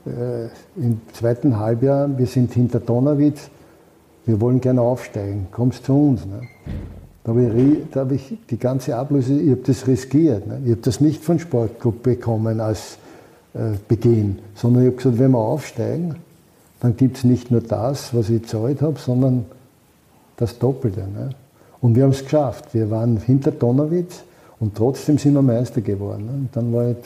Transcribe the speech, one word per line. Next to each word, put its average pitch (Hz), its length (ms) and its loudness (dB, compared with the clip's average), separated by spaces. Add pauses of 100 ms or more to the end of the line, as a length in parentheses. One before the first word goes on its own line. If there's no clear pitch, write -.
äh, 123 420 -6 (300)
im 117 240 -2 (120)
zweiten 117 480 2
Halbjahr, 135 480 2 (100)
wir 123 80 2
sind 123 260 0
hinter 120 280 2
Donawitz, 143 680 2 (760)
wir 107 140 2
wollen 123 200 4
gerne 127 200 2
aufsteigen, 104 720 -4
kommst 123 320 -2
zu 131 80 0
uns." 139 340 2
Ne? 98 140 -12 (840)
Da 117 80 -6
hab 117 80 2
ich 123 100 4
ri-, 135 340 2 (100)
da 135 80 -2
hab 135 100 -4
ich 139 260 -6 (140)
die 107 80 -4
ganze 127 380 -2
Ablöse, 139 380 0
ich 147 180 2
hab 123 100 0
das - 240 -2
riskiert. 131 600 2
Ne? 123 160 -8
Ich 120 80 2
hab 107 100 -2
das - 180 -2
nicht 147 220 2
von 170 160 0
Sportclub 117 640 -2
bekommen 113 560 0
als, 110 400 -4 (560)
äh, 113 220 -4 (100)
Beginn, 110 540 2 (160)
sondern 123 260 4
ich 127 80 6
hab 127 60 -6
gesagt, 123 240 0
"Wenn 131 100 6
wir 127 80 4
aufsteigen, 127 760 -4 (640)
dann 120 160 0
gibt's 131 260 0
nicht 120 300 2
nur 113 80 4
das, 117 520 -4
was 117 160 0
ich 113 140 0
gezahlt 120 400 -4
hab, 147 160 -2
sondern 127 460 0 (920)
das - 220 -4
Doppelte." 120 440 -2
Ne? 104 280 -10 (500)
Und 120 140 4
wir 131 80 4
haben's 135 220 2
geschafft. 143 500 -2
Wir 110 160 0
waren 113 280 0
hinter 139 340 2
Donawitz 151 720 -2 (340)
und 104 180 -4
trotzdem 113 420 0
sind 143 160 4
wir 139 80 4
Meister 123 380 0
geworden. 101 460 -6
Ne? 123 60 -10
Und 139 200 -6
dann 117 200 -2
war 120 180 0
ich 117 160 -2